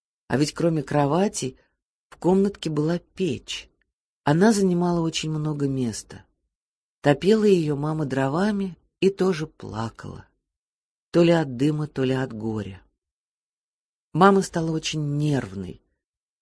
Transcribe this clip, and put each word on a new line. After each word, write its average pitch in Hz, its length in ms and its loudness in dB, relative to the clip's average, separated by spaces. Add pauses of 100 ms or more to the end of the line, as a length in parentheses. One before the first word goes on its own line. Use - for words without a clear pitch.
(280)
А 120 80 -2
ведь 147 180 0
кроме 160 280 -2
кроватей 147 720 -2 (540)
в - 60 -20
комнатке 190 520 0
была 156 300 -2
печь. - 720 -8 (540)
Она 175 280 4
занимала 175 480 0
очень 160 300 -4
много 151 380 -4
места. 120 560 -6 (800)
Топила 175 420 4
ее 165 320 4
мама 156 280 -4
дровами 170 720 -2 (240)
и 190 80 4
тоже 185 380 0
плакала. 104 800 -10 (840)
То 170 100 4
ли 170 80 6
от 151 260 0
дыма, 151 300 0
то 135 180 -4
ли 131 80 2
от 131 200 -2
горя. 107 500 -8 (1300)
Мама 190 300 6
стала 160 300 -4
очень 151 440 -4
нервной. 101 640 -2 (600)